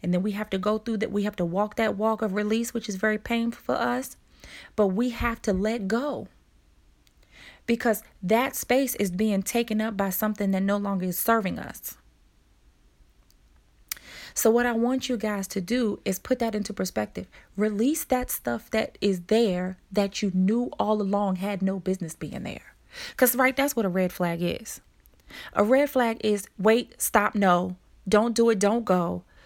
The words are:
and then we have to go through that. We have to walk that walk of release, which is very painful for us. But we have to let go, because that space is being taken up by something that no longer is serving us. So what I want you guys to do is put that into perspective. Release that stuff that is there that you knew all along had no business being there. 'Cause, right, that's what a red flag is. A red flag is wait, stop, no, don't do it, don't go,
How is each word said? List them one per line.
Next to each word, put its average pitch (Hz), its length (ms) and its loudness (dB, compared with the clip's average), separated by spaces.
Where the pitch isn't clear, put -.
and 175 100 0
then 180 100 2
we 208 100 -2
have 208 180 -6
to 196 80 -2
go 208 200 0
through 220 200 -4
that. 202 120 -2
We 202 140 -2
have 208 120 -4
to 175 80 0
walk 196 320 -2
that 214 200 0
walk 214 240 0
of 202 140 -2
release, 214 400 -2
which 226 140 -6
is 190 80 -4
very 214 220 0
painful 233 440 -2
for 247 180 -2
us. 247 360 -4
But 202 120 4
we 233 220 0
have 233 320 -4
to 202 120 0
let 208 340 -2
go, 233 400 -4
because 233 360 0
that 233 320 2
space 262 420 2
is 202 140 0
being 196 320 0
taken 233 380 -2
up 214 160 -4
by 196 140 0
something 208 400 0
that 190 120 2
no 202 140 2
longer 196 300 -2
is 180 120 -4
serving 190 400 0
us. - 380 -14
So 220 140 4
what 240 160 4
I 240 60 0
want 247 360 0
you 247 80 0
guys 202 320 -2
to 196 120 -4
do 214 440 -2
is 190 140 -2
put - 220 -2
that 226 160 -2
into 202 160 -4
perspective. 196 560 -6
Release 214 480 0
that 254 280 -2
stuff - 400 -6
that - 280 -2
is 190 280 0
there 185 500 2
that 196 300 0
you 190 120 0
knew 220 420 2
all 208 240 0
along 196 360 0
had 196 260 -4
no 190 160 -2
business 180 380 -4
being - 260 -8
there. - 320 -12
'Cause, 240 200 4
right, 254 200 2
that's 277 200 0
what 214 100 0
a - 20 2
red 180 240 0
flag 170 300 -2
is. - 380 -6
A 202 100 2
red 269 260 4
flag 233 340 0
is 208 260 0
wait, 220 420 2
stop, 208 360 2
no, 185 400 4
don't 214 260 4
do 233 160 4
it, 214 80 2
don't 214 260 2
go, 180 380 0